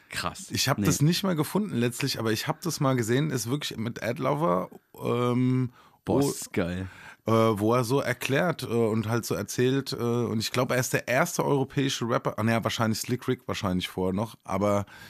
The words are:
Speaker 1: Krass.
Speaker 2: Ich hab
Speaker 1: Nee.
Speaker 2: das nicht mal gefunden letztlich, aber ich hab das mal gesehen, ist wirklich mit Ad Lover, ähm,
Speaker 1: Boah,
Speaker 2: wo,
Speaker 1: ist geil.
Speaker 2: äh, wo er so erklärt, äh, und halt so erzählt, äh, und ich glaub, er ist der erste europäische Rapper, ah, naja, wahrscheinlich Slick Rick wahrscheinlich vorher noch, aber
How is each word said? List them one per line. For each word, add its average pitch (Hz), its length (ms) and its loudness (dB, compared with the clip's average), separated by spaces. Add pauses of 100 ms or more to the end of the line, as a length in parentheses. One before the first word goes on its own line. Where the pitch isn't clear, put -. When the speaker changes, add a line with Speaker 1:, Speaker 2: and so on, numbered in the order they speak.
(100)
Speaker 1:
Krass. - 420 -6
Speaker 2:
Ich - 160 0
hab 131 100 2
Speaker 1:
Nee. 101 80 2
Speaker 2:
das 139 160 2
nicht 170 220 2
mal 190 100 0
gefunden 160 420 -2
letztlich, 123 440 -2
aber 110 100 0
ich 110 160 -2
hab - 140 -4
das - 180 -4
mal 135 160 4
gesehen, 127 360 2
ist 117 200 -2
wirklich 143 260 -4
mit 113 240 -6
Ad 123 220 -4
Lover, 147 480 0 (320)
ähm, 123 680 2 (340)
Speaker 1:
Boah, 117 180 4
Speaker 2:
wo, 143 80 0
Speaker 1:
ist - 220 -8
geil. 92 340 -2 (400)
Speaker 2:
äh, 110 60 4
wo 113 420 4
er 127 80 4
so 123 180 0
erklärt, 139 600 0
äh, 123 40 -6
und 110 420 0
halt 117 160 0
so - 100 -2
erzählt, 127 580 0
äh, - 40 -6
und 117 420 0
ich 107 140 -4
glaub, - 180 0
er 123 80 0
ist 127 140 -2
der - 160 0
erste 139 360 2
europäische 135 640 0
Rapper, 127 300 -2
ah, 110 60 2
naja, 113 180 2
wahrscheinlich 110 380 0
Slick - 260 -4
Rick 127 200 0
wahrscheinlich 92 420 -2
vorher 92 240 -2
noch, 107 320 -4
aber 101 420 0 (240)